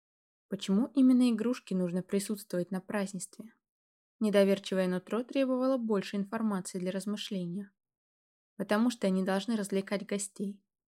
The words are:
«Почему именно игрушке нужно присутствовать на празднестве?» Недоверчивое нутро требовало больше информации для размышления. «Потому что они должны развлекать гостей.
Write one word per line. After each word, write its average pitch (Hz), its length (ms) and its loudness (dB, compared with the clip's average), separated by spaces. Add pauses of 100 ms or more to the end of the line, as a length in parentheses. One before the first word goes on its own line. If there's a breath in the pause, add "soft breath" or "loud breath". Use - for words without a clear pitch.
(480)
«Почему 196 460 0
именно 254 360 6
игрушке 220 440 -2
нужно 180 280 0
присутствовать 196 680 -4
на 190 100 -4
празднестве?» - 720 -8 (680)
Недоверчивое 196 680 4
нутро 185 380 -2
требовало 262 520 0
больше 214 400 -2
информации 202 600 -2
для 180 140 -4
размышления. 196 800 -6 (840)
«Потому 214 340 2
что 202 180 0
они 190 160 2
должны 196 320 0
развлекать 196 500 -2
гостей. 202 540 -6 (340)